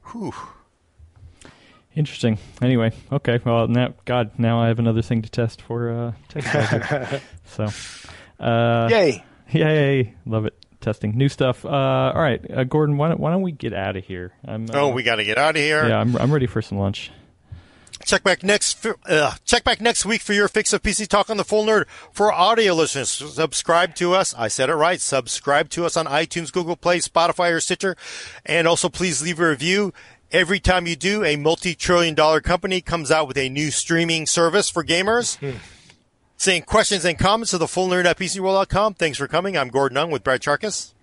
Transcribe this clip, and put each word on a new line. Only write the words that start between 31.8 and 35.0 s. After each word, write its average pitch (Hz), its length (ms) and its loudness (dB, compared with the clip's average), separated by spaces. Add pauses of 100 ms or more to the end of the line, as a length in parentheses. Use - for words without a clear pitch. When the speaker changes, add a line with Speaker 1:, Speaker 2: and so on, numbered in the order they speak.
Speaker 1:
dollar 156 260 4
company 185 400 0
comes 160 300 -4
out 156 160 2
with 131 100 -6
a 135 120 0
new 147 220 -2
streaming 165 540 -2
service 170 440 2
for 165 140 -4
gamers. 196 540 0